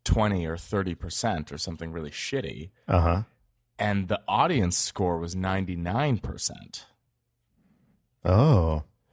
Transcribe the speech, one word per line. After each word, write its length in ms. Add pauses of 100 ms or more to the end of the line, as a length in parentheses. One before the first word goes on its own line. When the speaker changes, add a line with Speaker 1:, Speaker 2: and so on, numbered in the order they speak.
Speaker 1:
twenty 420
or 120
thirty 380
percent 560
or 60
something 360
really 180
shitty. 600 (180)
Speaker 2:
Uh-huh. 340 (560)
Speaker 1:
And 280
the 200
audience 500
score 420
was 160
ninety-nine 840
percent. 640 (1400)
Speaker 2:
Oh. 580 (300)